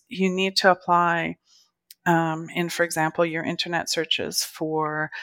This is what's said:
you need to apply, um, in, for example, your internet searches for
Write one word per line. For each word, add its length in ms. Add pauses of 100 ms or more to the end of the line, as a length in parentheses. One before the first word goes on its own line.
you 200
need 280
to 140
apply, 640 (680)
um, 500
in, 140
for 160
example, 400
your 180
internet 460
searches 560
for 640 (120)